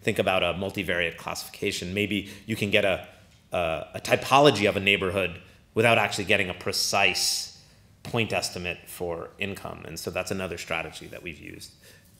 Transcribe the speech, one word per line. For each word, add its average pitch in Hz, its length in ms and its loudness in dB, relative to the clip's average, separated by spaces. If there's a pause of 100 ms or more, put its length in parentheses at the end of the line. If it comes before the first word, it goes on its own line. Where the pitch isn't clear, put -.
think 110 160 0
about 95 240 2
a 87 120 2
multivariate 87 640 -2
classification, - 800 -6
maybe 101 360 0 (160)
you 110 100 -4
can 101 140 -2
get 101 140 6
a, 90 220 0 (460)
a, 82 420 0
a - 60 -8
typology 110 680 6
of 92 80 2
a 98 40 0
neighborhood 92 600 2 (340)
without 113 240 6
actually 101 260 0
getting 98 260 2
a 87 40 -6
precise - 1080 0 (400)
point 113 300 -2
estimate 90 540 -4
for 85 520 -8
income. 87 480 -8
And 82 120 -12
so - 120 -8
that's 92 200 -4
another 92 280 -6
strategy 82 480 -8
that - 160 -16
we've 85 180 -12
used 87 320 -16 (480)